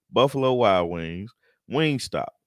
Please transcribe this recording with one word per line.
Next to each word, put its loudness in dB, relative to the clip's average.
Buffalo 2
Wild 2
Wings, -8
Wingstop, -2